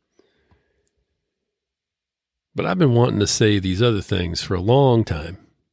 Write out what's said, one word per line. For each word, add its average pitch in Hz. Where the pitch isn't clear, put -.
But -
I've 180
been 143
wanting 120
to 104
say 104
these 92
other 113
things 87
for -
a 87
long 120
time, 85